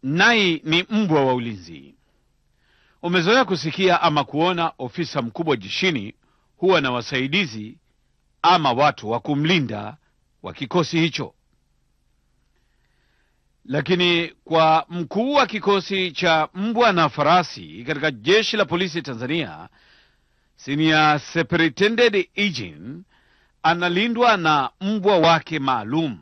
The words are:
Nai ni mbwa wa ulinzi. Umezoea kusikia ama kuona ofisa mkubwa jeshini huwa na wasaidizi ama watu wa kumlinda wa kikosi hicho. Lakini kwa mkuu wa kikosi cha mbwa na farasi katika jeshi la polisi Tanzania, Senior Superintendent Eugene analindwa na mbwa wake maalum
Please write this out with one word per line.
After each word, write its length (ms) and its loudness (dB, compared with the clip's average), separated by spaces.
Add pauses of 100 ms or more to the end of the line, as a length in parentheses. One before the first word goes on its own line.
Nai 600 2
ni 260 0
mbwa 340 2
wa 100 2
ulinzi. 600 -10 (1080)
Umezoea 420 4
kusikia 580 0
ama 220 2
kuona 540 -2
ofisa 440 -6
mkubwa 340 -4
jeshini 580 -4 (420)
huwa 240 4
na 100 -2
wasaidizi 880 -4 (640)
ama 300 4
watu 380 0
wa 100 -2
kumlinda 760 -2 (460)
wa 100 -12
kikosi 480 -4
hicho. 340 -4 (2250)
Lakini 640 0 (160)
kwa 440 4
mkuu 440 -4
wa 140 4
kikosi 680 -2
cha 420 0
mbwa 380 0
na 160 2
farasi 760 0
katika 240 -2
jeshi 460 0
la 80 2
polisi 380 -4
Tanzania, 680 -8 (880)
Senior 640 2
Superintendent 1120 0
Eugene 680 -6 (600)
analindwa 720 2
na 340 2 (100)
mbwa 380 2
wake 400 2
maalum 640 -2